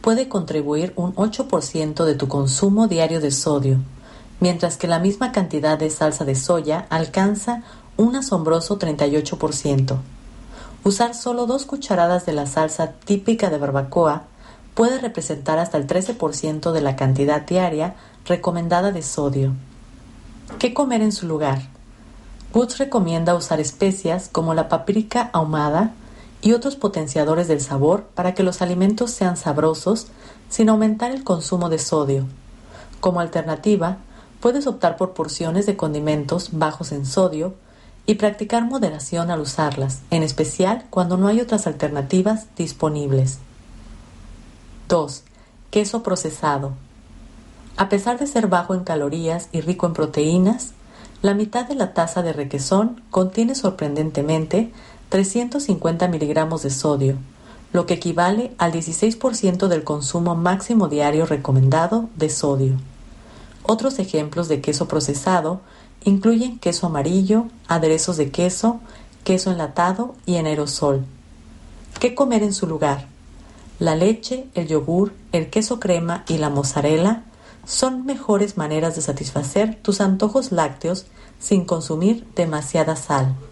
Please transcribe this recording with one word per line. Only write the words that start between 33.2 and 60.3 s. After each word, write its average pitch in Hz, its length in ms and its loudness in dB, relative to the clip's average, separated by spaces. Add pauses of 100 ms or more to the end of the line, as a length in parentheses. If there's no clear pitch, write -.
alternativa, 170 800 0 (420)
puedes 277 260 2
optar 180 300 0
por 185 160 -2
porciones 165 540 -2
de 196 100 0
condimentos 151 720 -2
bajos 156 400 -2
en 143 160 -6
sodio 180 480 0 (520)
y 214 100 2
practicar 214 480 0
moderación 175 680 -2
al 160 100 0
usarlas, 139 600 -2 (100)
en 160 140 2
especial 185 680 0
cuando 180 260 0
no 196 120 4
hay 226 120 4
otras 226 280 0
alternativas 151 800 0 (100)
disponibles. 147 840 0 (1500)
Dos, 151 340 -2 (480)
queso 214 320 0
procesado. 147 680 -2 (1040)
A 196 120 0
pesar 220 300 0
de 285 80 -2
ser 226 220 0
bajo 180 260 0
en 180 80 -2
calorías 160 720 -4
y 165 80 -2
rico 175 260 -2
en 170 60 0
proteínas, 165 800 2 (500)
la 202 120 4
mitad 214 340 -2
de 285 80 -4
la 202 180 -2
taza 165 280 0
de 165 100 -2
requesón 147 680 0 (120)
contiene 226 420 2
sorprendentemente 156 1160 0 (360)
trescientos 240 560 0
cincuenta 170 440 0
miligramos 160 540 0
de 139 80 -2
sodio, 135 460 0 (560)
lo 175 120 2
que 175 100 0
equivale 180 600 0
al 170 160 2
dieciséis 165 420 0
por 233 220 -2
ciento 190 320 2
del 160 160 2
consumo 170 500 -2